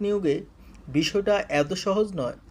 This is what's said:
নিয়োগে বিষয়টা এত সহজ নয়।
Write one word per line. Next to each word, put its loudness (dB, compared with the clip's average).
নিয়োগে 0
বিষয়টা 2
এত 2
সহজ 0
নয়। -4